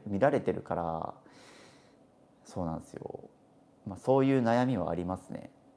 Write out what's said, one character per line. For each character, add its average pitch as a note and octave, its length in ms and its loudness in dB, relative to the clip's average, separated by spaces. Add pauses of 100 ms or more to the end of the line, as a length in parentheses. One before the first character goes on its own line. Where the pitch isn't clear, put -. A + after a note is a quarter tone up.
見 G2+ 140 -4
ら C#3 100 6
れ C3+ 100 2
て F#2 120 0
る - 80 -6
か - 140 -6
ら、 E2 400 -4 (1300)
そ - 180 -10
う E2+ 40 -4
な D#2+ 100 -4
ん - 40 -10
で - 60 -18
す - 80 -20
よ。 - 260 -12 (680)
ま F#2+ 100 -8
あ、 - 20 -16
そ C3 200 4
う C3+ 60 6
い C3+ 140 4
う B2+ 40 4
悩 A#2 240 4
み B2+ 100 0
は E2 140 -2
あ E2 40 -2
り F2 100 -2
ま F#2 120 -2
す - 140 -18
ね。 - 200 -14 (260)